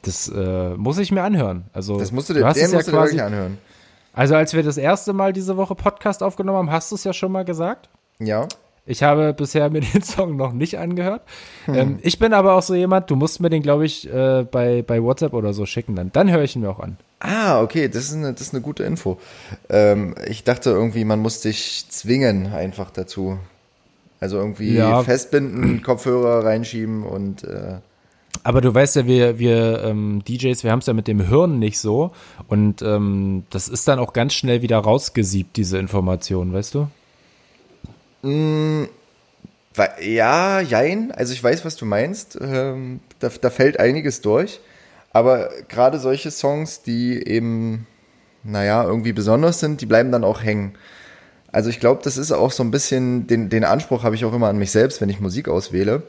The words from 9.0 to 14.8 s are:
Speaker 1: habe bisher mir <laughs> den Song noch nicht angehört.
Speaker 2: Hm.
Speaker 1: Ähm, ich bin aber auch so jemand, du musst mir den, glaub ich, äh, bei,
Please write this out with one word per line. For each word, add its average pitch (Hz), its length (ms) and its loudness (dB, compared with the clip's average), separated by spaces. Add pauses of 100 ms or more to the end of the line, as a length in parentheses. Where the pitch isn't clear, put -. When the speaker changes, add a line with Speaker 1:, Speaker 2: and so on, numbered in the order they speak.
Speaker 1:
habe 147 320 4
bisher 147 340 0
mir 156 120 0
<laughs> 123 120 -2
den 202 100 4
Song 170 340 -2
noch 131 160 -2
nicht 165 260 -4
angehört. 180 440 -4 (420)
Speaker 2:
Hm. 147 100 -2
Speaker 1:
Ähm, 139 280 2
ich - 180 0
bin 226 120 4
aber 190 220 6
auch 180 80 4
so 185 140 -2
jemand, 185 340 2
du 143 60 2
musst 151 240 0
mir 170 100 2
den, 156 120 2
glaub 147 200 4
ich, - 260 -4
äh, 131 400 2
bei, 123 340 2